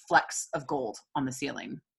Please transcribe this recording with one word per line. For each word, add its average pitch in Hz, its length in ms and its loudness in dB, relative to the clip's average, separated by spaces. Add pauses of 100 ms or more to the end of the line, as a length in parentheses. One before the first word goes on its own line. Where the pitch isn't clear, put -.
flecks - 480 4
of 143 140 -4
gold 131 300 -2 (180)
on 139 80 2
the 131 80 0
ceiling - 480 -6 (180)